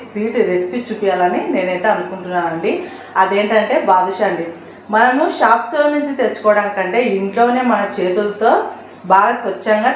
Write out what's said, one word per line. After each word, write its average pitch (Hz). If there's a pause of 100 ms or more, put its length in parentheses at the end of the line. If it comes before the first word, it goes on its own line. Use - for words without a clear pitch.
స్వీట్ 226 (120)
రెసిపీ 180
చూపించాలని 196 (140)
నేనైతే 185
అనుకుంటున్నానండి. 180 (500)
అదేంటంటే 208 (140)
బాదుషా 190
అండి. 170 (480)
మనము 254 (160)
షాప్స్‌లో 240 (140)
నుంచి 285
తెచ్చుకోవడం 208 (100)
కంటే 185 (180)
ఇంట్లోనే 240 (100)
మన 202 (160)
చేతులతో 208 (560)
బాగా 208
స్వచ్ఛంగా 214